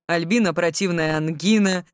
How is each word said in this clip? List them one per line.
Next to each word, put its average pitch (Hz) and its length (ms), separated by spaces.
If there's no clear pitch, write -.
Альбина 170 460
противная 165 640
ангина, 180 760